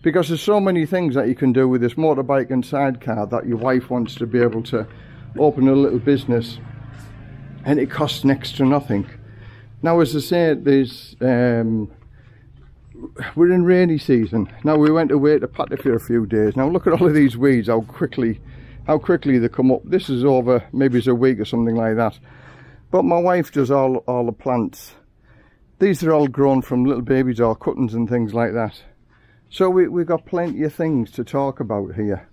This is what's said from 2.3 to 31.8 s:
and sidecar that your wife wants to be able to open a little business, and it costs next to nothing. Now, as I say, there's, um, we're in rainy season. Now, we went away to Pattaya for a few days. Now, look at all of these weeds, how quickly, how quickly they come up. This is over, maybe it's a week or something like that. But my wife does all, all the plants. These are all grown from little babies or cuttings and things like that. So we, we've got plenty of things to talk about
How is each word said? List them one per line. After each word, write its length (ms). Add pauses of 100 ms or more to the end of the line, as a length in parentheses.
and 140
sidecar 600
that 220
your 100
wife 320
wants 260
to 100
be 140
able 240
to 240 (500)
open 300
a 60
little 260
business, 580 (1080)
and 140
it 120
costs 320
next 340
to 80
nothing. 440 (720)
Now, 180
as 160
I 40
say, 340
there's, 680
um, 720 (1400)
we're 160
in 140
rainy 320
season. 520 (140)
Now, 140
we 120
went 220
away 260
to 120
Pattaya 320
for 140
a 40
few 260
days. 300
Now, 140
look 180
at 60
all 140
of 60
these 220
weeds, 320
how 140
quickly, 580 (480)
how 100
quickly 400
they 120
come 220
up. 120
This 260
is 160
over, 380 (100)
maybe 240
it's 80
a 80
week 260
or 60
something 300
like 220
that. 200 (720)
But 140
my 160
wife 320
does 180
all, 280 (100)
all 180
the 60
plants. 640 (800)
These 260
are 80
all 160
grown 360
from 220
little 180
babies 360
or 160
cuttings 380
and 160
things 240
like 200
that. 280 (680)
So 180
we, 180
we've 200
got 180
plenty 380
of 100
things 380
to 120
talk 360
about 340